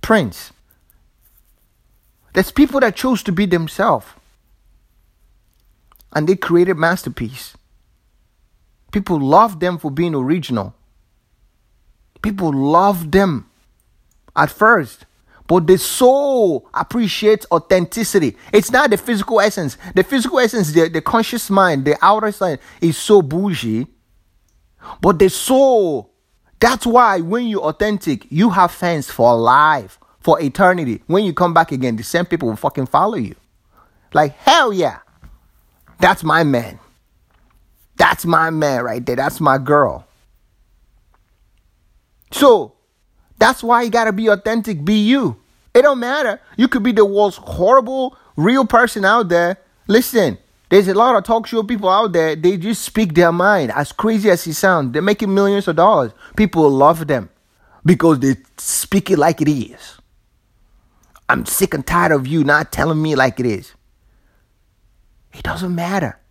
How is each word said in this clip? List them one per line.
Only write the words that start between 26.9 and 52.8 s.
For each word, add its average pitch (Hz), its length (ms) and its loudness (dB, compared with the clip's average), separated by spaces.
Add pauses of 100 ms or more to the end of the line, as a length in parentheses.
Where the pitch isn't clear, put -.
when 202 260 -4
you're 214 160 -4
authentic, 165 680 -4
you 185 180 2
have 175 220 2
fans 170 400 -6
for 120 240 4
life, 127 640 2 (200)
for 165 220 0
eternity. 160 640 0
When 190 180 0
you 180 100 -4
come 175 200 0
back 165 180 2
again, 127 260 -4
the 117 60 -10
same 170 220 -4
people 160 240 -4
will 107 60 -6
fucking 135 320 -6
follow 196 280 0
you. 110 200 -8 (800)
Like, 151 240 0
"Hell 262 360 2
yeah. 160 260 -4 (1000)
That's 180 240 0
my 156 200 2
man. 131 360 -2 (1160)
That's - 280 0
my 160 240 0
man 147 340 -2
right 120 220 -6
there. 120 100 -4
That's 135 240 -6
my 139 180 2
girl." 135 500 0 (2250)
So, 220 420 4 (640)
that's 226 260 2
why 233 200 2
you 233 60 -4
gotta 220 240 0
be 220 140 -2
authentic, 208 560 -2
be 196 120 0
you. 214 420 0 (360)
It 247 100 6
don't 277 160 2
matter. 247 400 -4 (160)
You 240 120 2
could 247 160 -2
be 247 80 0
the 214 140 4
world's 196 320 0
horrible, 247 800 0 (180)
real 233 300 2
person 226 400 0
out 208 240 2
there. 175 280 0 (300)
Listen, 202 500 0 (320)
there's 190 200 4
a 196 40 -2
lot 233 220 2
of 196 80 0
talk 226 240 -2
show 226 160 -4
people 208 260 -4
out 202 220 0
there. 160 240 0
They 180 220 0
just 196 260 -6